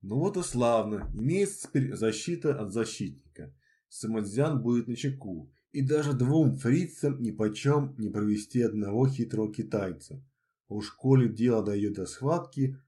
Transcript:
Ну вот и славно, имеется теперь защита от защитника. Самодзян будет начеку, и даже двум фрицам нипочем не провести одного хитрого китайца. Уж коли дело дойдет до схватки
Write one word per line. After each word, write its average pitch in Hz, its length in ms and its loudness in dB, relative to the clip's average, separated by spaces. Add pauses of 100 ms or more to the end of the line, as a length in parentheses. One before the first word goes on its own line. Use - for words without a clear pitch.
Ну 101 180 -2
вот 190 180 2
и 180 60 -2
славно, 110 680 0
имеется 175 540 -2
теперь - 280 0
защита 131 640 0
от 104 140 -6
защитника. 95 840 -6 (360)
Самодзян 110 720 -2
будет 120 260 0
начеку, 117 640 -6 (200)
и 135 140 -2
даже 147 280 2
двум 135 420 4
фрицам 139 680 0
нипочем 120 760 0
не 107 120 -4
провести 104 520 0
одного 107 460 2
хитрого 110 460 -2
китайца. 101 720 -6 (460)
Уж 104 220 -8
коли 131 360 6
дело 110 380 2
дойдет 104 300 -2
до 95 100 -6
схватки 135 720 -2 (100)